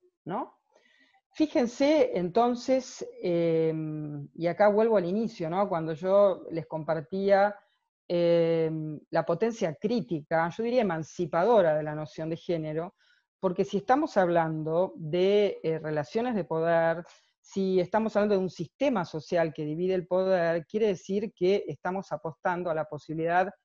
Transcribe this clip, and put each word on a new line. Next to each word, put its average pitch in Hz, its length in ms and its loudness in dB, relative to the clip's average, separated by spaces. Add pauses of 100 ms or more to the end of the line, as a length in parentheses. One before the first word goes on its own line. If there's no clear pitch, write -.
(260)
¿no? 220 340 -10 (760)
Fíjense, 294 840 2
entonces, 240 920 0 (140)
em, 160 1120 -2
y 165 120 -4
acá 175 200 4
vuelvo 214 300 4
al 175 80 2
inicio, 185 440 -4
¿no? 196 200 0
Cuando 160 240 -4
yo 185 580 2
les 160 160 -6
compartía, 196 880 0 (540)
em, 165 880 2 (120)
la 165 140 0
potencia 190 500 -2
crítica, 170 720 -2
yo 220 140 -6
diría 240 180 2
emancipadora 175 920 2
de 151 100 -2
la 151 120 -6
noción 156 340 -8
de 165 60 -4
género, 160 600 -6 (440)
porque 190 240 -2
si 196 140 -4
estamos 269 400 0
hablando 165 800 2
de, 185 680 2
eh, 160 160 -2
relaciones 156 560 -4
de 180 80 -2
poder, 165 640 0 (340)
si 190 400 -2
estamos 214 360 0
hablando 208 200 2
de 190 60 2
un 185 80 -2
sistema 208 560 -2
social 165 480 -2
que 156 100 -8
divide 170 300 -2
el 180 140 -2
poder, 180 600 0
quiere 214 200 0
decir 202 460 -2
que 190 320 2
estamos 185 460 -6
apostando 175 580 -4
a 156 60 -2
la 156 100 -2
posibilidad 165 640 -2 (160)